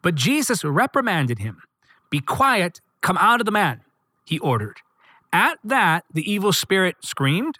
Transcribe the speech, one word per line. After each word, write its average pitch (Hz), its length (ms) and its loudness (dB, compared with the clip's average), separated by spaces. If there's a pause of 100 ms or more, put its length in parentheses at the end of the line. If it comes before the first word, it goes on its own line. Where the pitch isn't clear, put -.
But 170 140 0
Jesus 233 480 0
reprimanded 165 720 0
him. 101 240 -10 (480)
"Be 147 100 -2
quiet, 208 640 0 (180)
come 180 160 0
out 226 240 4
of 220 60 -2
the 214 60 -2
man," 180 280 0 (460)
he 156 120 -4
ordered. 107 440 -4 (500)
At 254 320 2
that, 202 480 2
the 156 180 -6
evil 202 220 0
spirit 190 500 0
screamed 180 580 -2